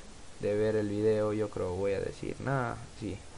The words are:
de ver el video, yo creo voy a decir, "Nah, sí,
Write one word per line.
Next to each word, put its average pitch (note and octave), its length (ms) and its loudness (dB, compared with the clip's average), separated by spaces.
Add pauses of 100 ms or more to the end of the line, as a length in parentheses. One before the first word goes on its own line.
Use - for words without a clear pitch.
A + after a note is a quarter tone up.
(400)
de G#2 160 2
ver G#2+ 200 4
el G#2 140 2
video, G#2+ 440 4
yo G#2+ 160 0
creo F#2 240 -2
voy G2 200 2
a F#2+ 60 0
decir, - 420 -4
"Nah, B2+ 340 0 (240)
sí, G2 180 -4 (200)